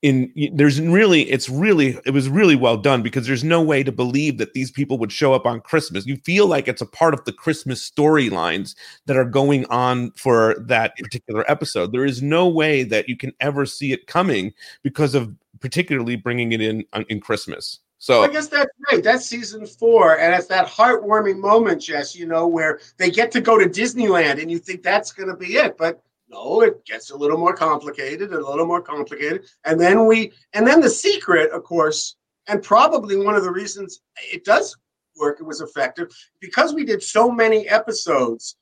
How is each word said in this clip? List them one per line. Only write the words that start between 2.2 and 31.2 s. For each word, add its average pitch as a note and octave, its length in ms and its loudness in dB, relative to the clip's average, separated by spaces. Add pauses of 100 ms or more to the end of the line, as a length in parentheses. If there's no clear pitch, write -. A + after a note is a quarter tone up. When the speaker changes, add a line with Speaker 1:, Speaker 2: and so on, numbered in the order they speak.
Speaker 1:
really E3 280 4
well A#2+ 220 2
done B2 260 0
because A#2 240 -4
there's B2+ 160 -2
no E3 180 2
way D3 220 2
to C3 80 -2
believe B2+ 480 -2
that G#2+ 140 -6
these C3 180 -6
people C3+ 260 -4
would A2+ 140 -4
show C#3 220 2
up B2+ 120 0
on A#2 160 -2
Christmas. B2 460 -4
You C3+ 80 -6 (100)
feel G3 220 2
like D3 200 0
it's B2+ 140 -6
a A2+ 60 -6
part E3 260 0
of B2+ 120 -6
the A2 80 -8
Christmas - 540 -6
storylines G2+ 880 0 (320)
that C#3 120 -2
are C3 80 2
going C3+ 400 2
on B2 460 -2
for A2+ 480 2
that A2+ 380 -2
particular A2 540 -8
episode. A2 400 -4
There B2+ 140 -2
is C3 180 -4
no E3 240 2
way D#3 360 2
that G#2+ 240 -2
you B2 80 -6
can - 240 -12
ever C#3 280 -2
see C#3 240 -6
it - 160 -8
coming A#2+ 460 -2 (280)
because C#3 320 -2
of A#2 220 -2 (260)
particularly B2+ 540 -4
bringing A#2+ 380 -4
it A2 80 -2
in A2 320 -2
on, G#2 160 -6
in G#2+ 100 -6
Christmas. - 600 -8 (180)
So A#2+ 260 4
Speaker 2:
I C#4+ 60 4
guess D4 180 -4
that's C#4+ 240 -2 (180)
right. G3+ 140 2
That's A#3+ 220 2
season A3 400 -12
four, G#3 520 4
and E3+ 160 2
it's F3+ 140 -2
that F#3 200 0
heartwarming G#3 680 0
moment, G3+ 440 2
Jess, D3 340 -8
you F3 100 -12
know, E3 220 0
where D#3+ 320 -2 (180)
they F3+ 140 0
get A3+ 220 0
to A#3+ 80 0
go A3+ 160 4
to F#3+ 80 6
Disneyland, F3+ 760 0
and E3 80 -8
you E3+ 80 -6
think F3+ 260 -12
that's G#3 280 -2
gonna F#3 240 -10
be F#3 220 -6
it, - 200 0
but E3 240 -4 (280)
no, D3 320 -2
it - 240 2
gets A2+ 260 -14
a C#3 60 -18
little D3 200 0
more F3 160 0
complicated, D3+ 800 -4
a D#3+ 80 -6
little C#3+ 280 -4
more F3 140 -2
complicated. D3 680 -8 (180)
And D#3+ 160 0
then G3+ 240 6
we, A3+ 260 2 (220)
and G#3+ 120 2
then D4 140 8
the C4+ 100 6
secret, E3+ 640 2